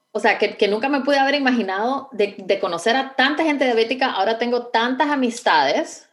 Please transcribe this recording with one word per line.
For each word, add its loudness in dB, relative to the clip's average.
o -4
sea, 2
que, -2
que 2
nunca -2
me 0
pude 2
haber 2
imaginado -2
de, -2
de -2
conocer 0
a -4
tanta 0
gente 0
diabética. 0
Ahora 0
tengo -2
tantas 0
amistades 0